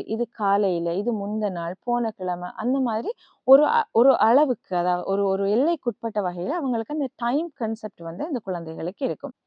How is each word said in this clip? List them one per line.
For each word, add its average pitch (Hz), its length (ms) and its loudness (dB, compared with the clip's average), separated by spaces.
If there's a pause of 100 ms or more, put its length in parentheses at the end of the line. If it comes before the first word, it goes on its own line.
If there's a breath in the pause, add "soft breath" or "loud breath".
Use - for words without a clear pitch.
இது 220 240 -4
காலையில, 196 640 0
இது 208 180 -2
முந்த 208 380 -2
நாள், 170 240 -6 (100)
போன 240 260 0
கிழமை, 180 460 -6
அந்த 254 240 0
மாதிரி 247 300 -2 (380 soft breath)
ஒரு 277 180 10
அ-, 139 260 2
ஒரு 247 260 6
அளவுக்கு, 254 580 2
அதாவது 175 320 0
ஒரு, 196 180 0
ஒரு 190 240 0
எல்லைக்குட்பட்ட 233 720 -2
வகையில 180 340 -4
அவங்களுக்கு 262 400 -4
அந்த 285 200 -2
டைம் 262 380 -2
கான்செப்ட் 220 480 -6
வந்து 165 220 -8
அந்த 330 160 -4
குழந்தைகளுக்கு 170 640 -6
இருக்கும். 156 300 -6 (120)